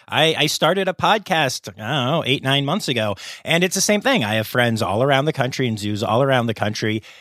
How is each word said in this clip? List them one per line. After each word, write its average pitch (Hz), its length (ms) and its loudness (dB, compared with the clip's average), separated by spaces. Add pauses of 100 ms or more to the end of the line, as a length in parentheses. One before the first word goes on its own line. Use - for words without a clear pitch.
I, 147 280 2
I 139 120 0
started 180 400 0
a 180 60 -2
podcast, 175 760 0
I - 80 -14
don't 123 340 -2
know, 165 140 0
eight, 131 160 0
nine 139 240 0
months 170 220 -4
ago. 110 280 -2 (280)
And 165 200 0
it's 185 120 0
the 190 60 0
same 208 200 2
thing. 240 220 2
I 107 120 -2
have 110 120 -2
friends 120 340 2
all 101 220 0
around 139 220 4
the 156 80 0
country 127 340 -2
and 110 100 -2
zoos 104 240 -4
all 113 220 2
around 127 240 2
the 113 80 -2
country. 107 480 -2 (180)